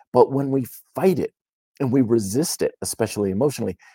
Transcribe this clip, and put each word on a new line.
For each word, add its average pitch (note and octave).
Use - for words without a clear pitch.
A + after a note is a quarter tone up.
But B2
when C#3
we C3+
fight F3+
it -
and B2+
we C3+
resist A2+
it, -
especially G2+
emotionally, G#2+